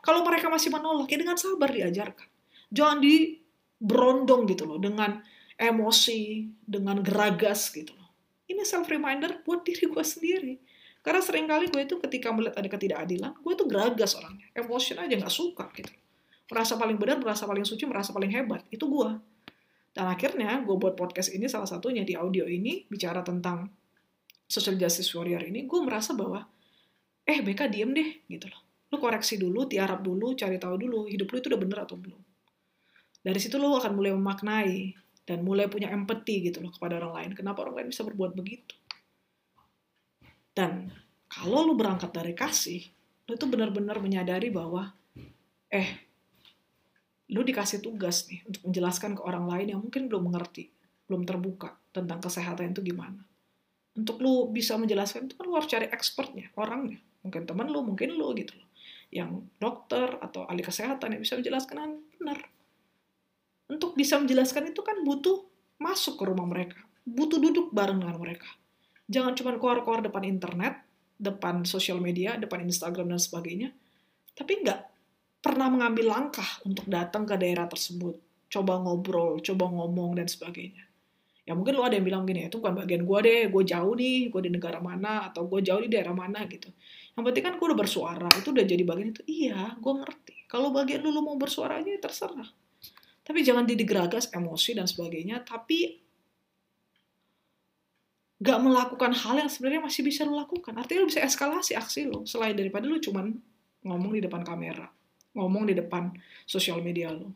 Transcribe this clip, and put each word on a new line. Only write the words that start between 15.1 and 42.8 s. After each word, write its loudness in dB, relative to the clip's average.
nggak -2
suka -4
gitu. -14
Merasa 0
paling 2
benar, 4
merasa -2
paling 0
suci, -2
merasa -4
paling 0
hebat. -2
Itu -4
gue. 2
Dan -2
akhirnya 0
gue 0
buat 2
podcast -2
ini, -2
salah -4
satunya -2
di -2
audio 0
ini, -4
bicara -4
tentang -4
social 0
justice 2
warrior -2
ini, -6
gue 0
merasa -2
bahwa, -4
eh, 2
B -2
K 0
diem 0
deh -2
gitu -12
loh. -18
Lu -2
koreksi 0
dulu, 0
tiarap 0
dulu, 0
cari -2
tahu -4
dulu, -2
hidup -4
lu -4
itu -6
udah 2
bener -2
atau -12
belum. -18
Dari 2
situ -2
lu 4
akan 2
mulai 2
memaknai 0
dan -4
mulai 2
punya -4
empati -2
gitu -8
loh -8
kepada -4
orang -6
lain. -8
Kenapa -6
orang -6
lain -6
bisa -6
berbuat -4
begitu? -10
Dan 0
kalau 2
lu 6
berangkat 0
dari -6
kasih, -2